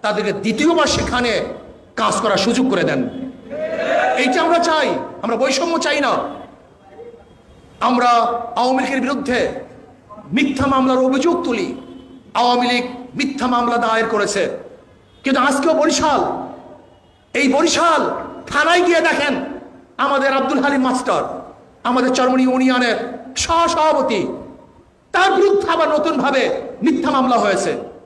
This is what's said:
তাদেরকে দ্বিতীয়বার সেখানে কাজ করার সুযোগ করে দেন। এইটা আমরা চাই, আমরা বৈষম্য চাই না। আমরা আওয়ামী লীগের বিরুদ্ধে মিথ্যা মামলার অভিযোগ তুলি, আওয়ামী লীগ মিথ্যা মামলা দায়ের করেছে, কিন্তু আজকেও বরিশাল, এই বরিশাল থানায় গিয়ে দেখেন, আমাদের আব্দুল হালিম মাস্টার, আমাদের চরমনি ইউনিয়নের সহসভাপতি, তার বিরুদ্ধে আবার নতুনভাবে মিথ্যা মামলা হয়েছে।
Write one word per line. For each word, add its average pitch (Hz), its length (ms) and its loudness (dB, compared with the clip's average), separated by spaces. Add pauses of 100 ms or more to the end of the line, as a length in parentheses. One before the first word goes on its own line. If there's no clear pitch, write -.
তাদেরকে 208 320 -2
দ্বিতীয়বার 302 540 2
সেখানে 233 580 0 (500)
কাজ 208 200 0
করার - 220 0
সুযোগ 240 320 2
করে 180 140 0
দেন। 143 260 -2 (1080)
এইটা - 240 0
আমরা 339 180 4
চাই, 302 400 0 (220)
আমরা 233 140 -2
বৈষম্য 285 420 0
চাই 294 240 0
না। 247 100 2 (1700)
আমরা 247 300 2 (460)
আওয়ামী 262 280 2
লীগের 269 180 -2
বিরুদ্ধে 226 480 -2 (840)
মিথ্যা 269 340 0
মামলার 262 300 2
অভিযোগ 262 460 2
তুলি, 214 320 -4 (580)
আওয়ামী 247 340 2
লীগ 247 180 0 (300)
মিথ্যা 269 320 -4
মামলা 240 300 0
দায়ের 226 300 0
করেছে, 202 420 0 (760)
কিন্তু 269 180 2
আজকেও 285 320 2
বরিশাল, 294 720 0 (840)
এই 269 200 2
বরিশাল 311 580 2 (360)
থানায় 339 380 2
গিয়ে 339 160 4
দেখেন, 285 440 0 (520)
আমাদের 269 360 0
আব্দুল 269 260 0
হালিম 277 220 0
মাস্টার, 247 640 -2 (400)
আমাদের 254 300 0
চরমনি 262 300 2
ইউনিয়নের 254 760 0 (160)
সহসভাপতি, 302 920 2 (840)
তার 381 200 4
বিরুদ্ধে 392 400 4
আবার 330 180 2
নতুনভাবে 285 720 0 (220)
মিথ্যা 302 280 2
মামলা 254 260 2
হয়েছে। 196 400 0 (280)